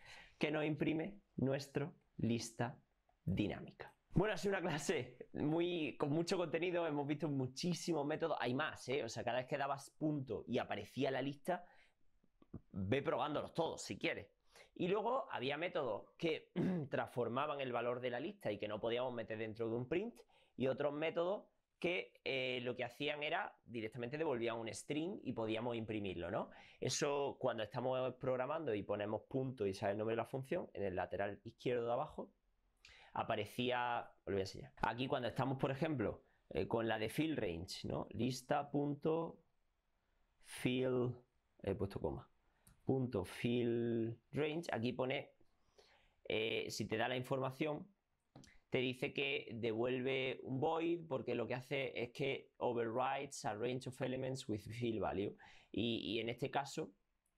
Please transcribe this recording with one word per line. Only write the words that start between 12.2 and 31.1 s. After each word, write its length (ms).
ve 300
probándolos 500
todos, 300
si 160
quieres. 300
Y 140
luego 420
había 280
métodos 580
que 380
<clears throat> 360
transformaban 720
el 120
valor 280
de 80
la 100
lista 320
y 80
que 100
no 120
podíamos 320
meter 240
dentro 320
de 80
un 100
print, 320
y 120
otros 260
métodos 500
que, 460
eh, 380
lo 120
que 100
hacían 380
era 320
directamente 500
devolvían 400
un 160
string 520
y 100
podíamos 420
imprimirlo, 540
¿no? 180
Eso 580
cuando 260
estamos 500
programando 600
y 80
ponemos 460
punto 380
y 80
sale 180
el 60
nombre 160
de 80
la 40
función, 460
en 120
el 120
lateral 480